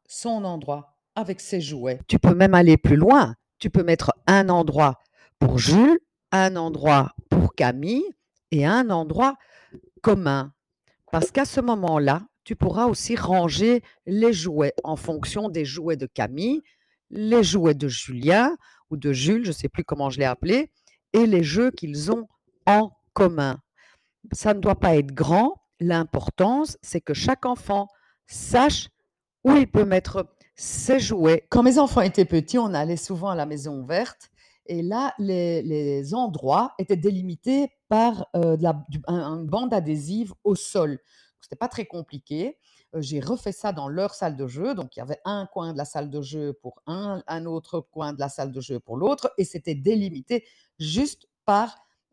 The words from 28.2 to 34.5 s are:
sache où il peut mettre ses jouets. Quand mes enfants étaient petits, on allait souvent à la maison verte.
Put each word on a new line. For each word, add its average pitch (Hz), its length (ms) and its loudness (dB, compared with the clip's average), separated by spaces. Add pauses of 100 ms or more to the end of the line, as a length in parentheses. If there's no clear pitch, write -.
sache - 640 0 (560)
où 277 100 6
il 277 160 4
peut 208 140 4
mettre 185 440 -2 (280)
ses - 440 -2
jouets. 165 480 2
Quand 240 140 4
mes 254 160 6
enfants 269 200 2
étaient 190 240 4
petits, 165 340 -2
on 220 160 -2
allait 156 220 -2
souvent 185 320 -8
à 185 80 -4
la 151 100 -4
maison 143 380 -10
verte. 190 480 -8 (360)